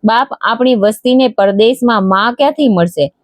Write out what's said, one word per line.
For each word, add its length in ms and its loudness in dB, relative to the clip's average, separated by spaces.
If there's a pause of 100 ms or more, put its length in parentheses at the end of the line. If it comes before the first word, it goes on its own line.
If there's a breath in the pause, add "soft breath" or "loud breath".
બાપ, 240 0 (140)
આપણી 340 0
વસ્તીને 520 0
પરદેશમાં 800 0
માં 260 0
ક્યાંથી 340 0
મળશે? 460 0 (100)